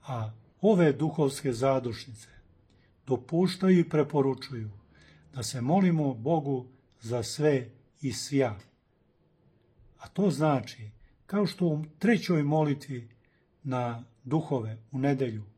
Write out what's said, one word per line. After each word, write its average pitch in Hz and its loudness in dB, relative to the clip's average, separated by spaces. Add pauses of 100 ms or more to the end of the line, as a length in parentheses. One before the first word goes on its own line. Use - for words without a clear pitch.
A 113 -6 (300)
ove 175 6
duhovske 139 0
zadušnice 120 -2 (800)
dopuštaju 180 2
i 165 2
preporučuju 135 -2 (640)
da 127 -10
se 127 -8
molimo 160 2
Bogu 135 -2 (360)
za 113 -4
sve 135 0 (320)
i 131 -4
svja. 127 -2 (1400)
A - -20
to 196 0
znači, 131 0 (400)
kao 202 0
što - -2
u 156 0 (140)
trećoj 180 2
molitvi 143 -2 (540)
na 123 -4 (200)
duhove 123 -4 (140)
u 131 -6
nedelju 131 -2 (140)